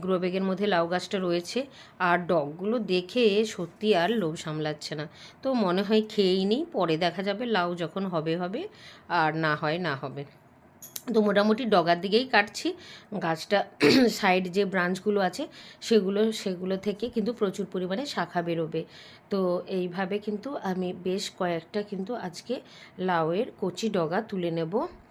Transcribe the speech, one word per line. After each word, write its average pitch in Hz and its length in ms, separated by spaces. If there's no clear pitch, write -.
গ্রো 185 160
ব্যাগের 185 300
মধ্যে 190 180
লাউ 170 200
গাছটা 180 320
রয়েছে, 175 400
আর 175 200
ডগগুলো 175 480
দেখে 185 460
সত্যি 214 480
আর 175 160
লোভ 180 240
সামলাচ্ছে 151 500
না, 147 100
তো 269 120
মনে 190 280
হয় 214 200
খেয়েই 190 320
নিই, 220 180
পরে 170 240
দেখা 170 260
যাবে 202 240
লাউ 185 220
যখন 180 240
হবে 165 300
হবে 185 240
আর 165 220
না 151 100
হয় 156 240
না 165 160
হবে। 139 280
তো 233 60
মোটামুটি 208 440
ডগার 175 360
দিকেই 208 340
কাটছি, 214 340
গাছটা 170 360
<clears throat> 247 380
সাইড 185 340
যে 196 120
ব্রাঞ্চগুলো 190 560
আছে 190 240
সেগুলো, 202 400
সেগুলো 185 440
থেকে 202 320
কিন্তু 233 240
প্রচুর 196 340
পরিমাণে 185 400
শাখা 180 360
বেরোবে। 165 400
তো 196 100
এইভাবে 185 520
কিন্তু 208 300
আমি 185 300
বেশ 185 320
কয়েকটা 175 440
কিন্তু 196 320
আজকে 185 400
লাউয়ের 180 500
কচি 185 280
ডগা 180 340
তুলে 185 280
নেব। 165 240